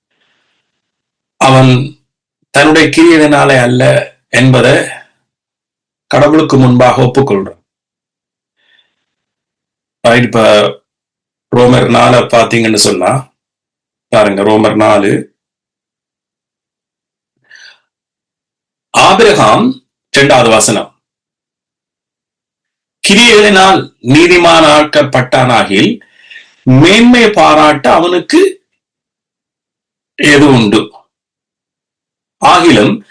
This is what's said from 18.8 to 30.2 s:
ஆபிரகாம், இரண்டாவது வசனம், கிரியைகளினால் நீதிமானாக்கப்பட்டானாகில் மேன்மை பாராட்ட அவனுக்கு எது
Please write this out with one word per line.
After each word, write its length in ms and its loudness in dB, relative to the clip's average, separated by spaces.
ஆபிரகாம், 920 0
இரண்டாவது 380 0
வசனம், 520 -4
கிரியைகளினால் 920 0
நீதிமானாக்கப்பட்டானாகில் 2000 0
மேன்மை 680 2
பாராட்ட 640 0
அவனுக்கு 720 -2
எது 320 2